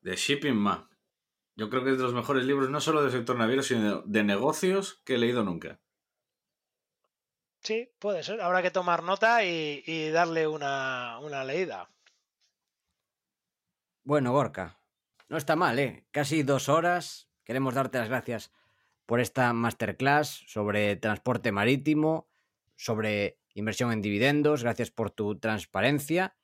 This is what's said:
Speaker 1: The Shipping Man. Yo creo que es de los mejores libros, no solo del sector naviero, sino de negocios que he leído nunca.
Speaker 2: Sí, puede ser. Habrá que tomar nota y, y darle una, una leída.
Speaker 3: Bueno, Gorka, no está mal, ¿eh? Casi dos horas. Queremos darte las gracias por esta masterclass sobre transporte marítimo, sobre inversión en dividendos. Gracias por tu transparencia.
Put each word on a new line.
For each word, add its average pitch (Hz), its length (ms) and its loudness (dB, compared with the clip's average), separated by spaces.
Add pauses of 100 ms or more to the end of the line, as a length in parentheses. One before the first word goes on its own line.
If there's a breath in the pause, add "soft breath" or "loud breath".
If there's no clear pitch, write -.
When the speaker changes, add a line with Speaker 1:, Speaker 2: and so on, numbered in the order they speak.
Speaker 1:
The 92 140 -6
Shipping 139 400 0
Man. 101 340 0 (640)
Yo 107 140 -6
creo 127 140 -2
que 135 80 2
es 131 60 2
de 131 60 0
los 123 100 0
mejores 123 300 0
libros, 135 260 2
no 143 120 -2
solo 156 220 2
del 131 80 2
sector 123 260 -2
naviero, 117 240 2
sino 110 400 0
de 107 220 0
negocios 156 840 0
que 131 100 0
he - 40 2
leído 120 240 2
nunca. 82 360 -6 (1800)
Speaker 2:
Sí, 226 380 -6
puede 196 240 -4
ser. 208 180 -6
Habrá 180 200 2
que 175 100 0
tomar 175 320 2
nota 214 420 4
y, 156 400 -4
y 160 240 -4
darle 165 380 2
una, 135 720 -4
una 143 240 -8
leída. 131 460 -4 (2250)
Speaker 3:
Bueno, 135 280 2
Gorka, 107 480 -2 (480)
no 156 100 -6
está 156 200 0
mal, 151 200 2
¿eh? 135 340 -2
Casi 147 320 0
dos 135 260 0
horas. 170 600 0 (140)
Queremos 131 320 -2
darte 135 220 -2
las 113 100 -2
gracias 117 440 -4 (540)
por 117 140 2
esta 123 320 2
masterclass 120 960 0
sobre 104 480 0
transporte 110 560 -2
marítimo, 147 800 2 (460)
sobre 107 640 -2 (120)
inversión 110 380 -2
en 110 100 -2
dividendos. 135 640 2
Gracias 117 260 -2
por 104 220 -4
tu 104 260 -6
transparencia. 139 1080 -2